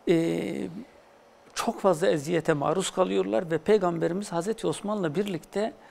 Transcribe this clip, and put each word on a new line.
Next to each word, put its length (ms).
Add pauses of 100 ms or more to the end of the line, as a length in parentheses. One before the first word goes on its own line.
e, 600 (880)
çok 260
fazla 260
eziyete 460
maruz 380
kalıyorlar 600
ve 80
Peygamberimiz 760
Hazreti 340
Osman'la 480
birlikte 580 (180)